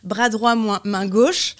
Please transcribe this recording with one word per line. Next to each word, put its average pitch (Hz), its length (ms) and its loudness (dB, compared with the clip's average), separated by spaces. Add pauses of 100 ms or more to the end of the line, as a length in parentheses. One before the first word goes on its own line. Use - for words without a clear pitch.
bras 202 240 0
droit, 226 260 2
moins 214 300 -2
main 202 240 -4
gauche », 240 520 0